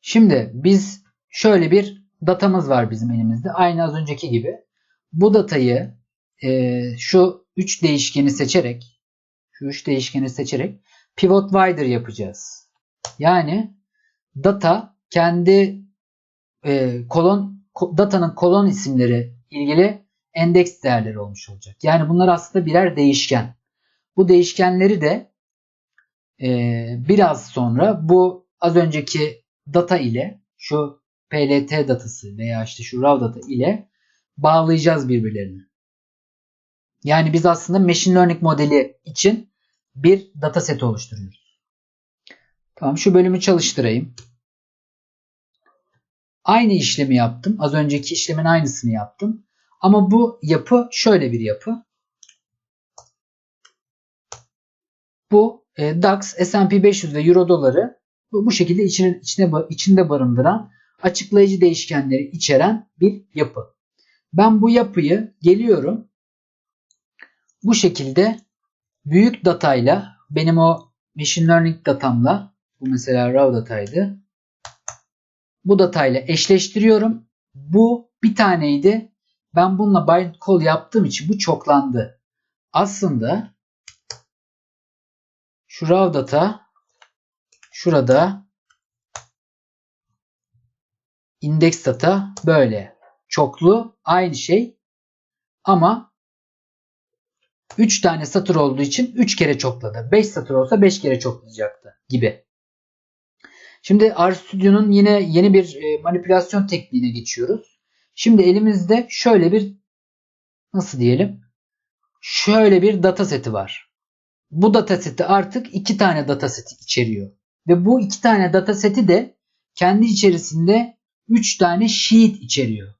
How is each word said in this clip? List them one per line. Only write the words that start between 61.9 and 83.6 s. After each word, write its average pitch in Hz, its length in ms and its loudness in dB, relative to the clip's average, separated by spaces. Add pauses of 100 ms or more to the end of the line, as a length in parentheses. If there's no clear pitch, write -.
içeren 160 760 -2
bir 202 340 0
yapı. - 420 -8 (580)
Ben 214 280 4
bu 233 80 2
yapıyı 214 720 0
geliyorum. 190 680 0 (1500)
Bu 214 120 2
şekilde 175 640 -2 (680)
büyük 185 400 2
datayla, 156 720 0 (120)
benim 160 280 0
o 165 360 0 (220)
machine 151 320 -2
learning 165 380 0
datamla, 139 720 -2 (240)
bu 131 100 -8
mesela 123 440 -2
raw 131 240 2
dataydı. 117 640 -6 (1400)
Bu 196 160 2
datayla 170 480 0
eşleştiriyorum. 208 1000 0 (240)
Bu 214 580 0 (120)
bir 220 120 2
taneydi. 180 760 0 (440)
Ben 185 220 2
bununla 190 300 2
bind 170 280 0 (120)
call 185 140 4
yaptığım 160 440 0
için 147 240 -6
bu 208 80 -2
çoklandı. 139 840 -2 (500)
Aslında 175 840 -4 (2000)